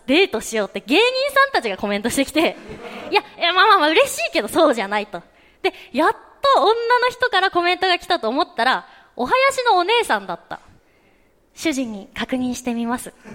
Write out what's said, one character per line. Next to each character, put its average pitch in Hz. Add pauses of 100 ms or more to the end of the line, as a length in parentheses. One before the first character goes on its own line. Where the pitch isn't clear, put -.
「デ 330
ー -
ト 220
し -
よ 208
う」 -
っ -
て 202
芸 262
人 427 (280)
さ 554
ん 539
た 359
ち 233
が 185
コ 214
メ 202
ン 202
ト 233
し -
て 277
き -
て、 302 (540)
「い 339
や、 415 (160)
い -
や、 339
ま 370
あ 415
ま 427
あ -
ま 294
あ、 -
嬉 453
し -
い 622
け 240
ど 208
そ 302
う 254
じ 226
ゃ 196
な 208
い」 208
と。 170 (400)
で、 381 (180)
や 311
っ -
と -
女 381
の 453 (340)
人 494
か 370
ら 381
コ 349
メ 349
ン 359
ト 381
が 349
来 -
た 349
と 339
思 285
っ -
た 226
ら、 233 (300)
お 247
囃 254 (200)
子 523
の 440
お 349
姉 440
さ 233
ん 196
だ 180
っ -
た。 - (960)
「主 320
人 254
に 202
確 233
認 254
し -
て 240
み 233
ま 240
す」。 - (240)